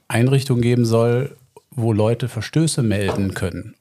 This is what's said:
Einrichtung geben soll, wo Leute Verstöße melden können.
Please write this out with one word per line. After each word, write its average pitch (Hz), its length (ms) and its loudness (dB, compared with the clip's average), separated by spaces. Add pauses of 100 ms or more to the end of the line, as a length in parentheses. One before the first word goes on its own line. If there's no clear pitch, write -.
Einrichtung 131 520 2
geben 120 240 2
soll, 117 500 0 (360)
wo 113 220 -2
Leute 113 360 0
Verstöße 151 540 -2
melden 101 520 -2
können. 95 460 -8